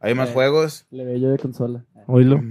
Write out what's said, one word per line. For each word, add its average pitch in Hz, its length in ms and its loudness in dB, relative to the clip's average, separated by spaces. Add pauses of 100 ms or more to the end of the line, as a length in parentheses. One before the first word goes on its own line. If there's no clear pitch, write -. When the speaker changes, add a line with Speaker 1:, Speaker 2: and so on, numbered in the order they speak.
Speaker 1:
hay 110 140 -2
más 131 140 -2
Speaker 2:
Eh, 120 40 -8
Speaker 1:
juegos. 147 580 0
Speaker 2:
plebeyo 127 400 -4
de 135 80 0
consola. 120 460 -8 (220)
Speaker 3:
Oílo, 127 300 6 (140)